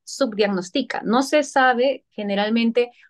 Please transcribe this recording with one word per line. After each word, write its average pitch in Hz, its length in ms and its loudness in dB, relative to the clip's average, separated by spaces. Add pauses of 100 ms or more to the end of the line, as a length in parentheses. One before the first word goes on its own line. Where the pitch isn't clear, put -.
subdiagnostica. 208 1000 -2
No 233 180 0
se 294 220 2
sabe 262 640 0
generalmente, 226 800 0 (180)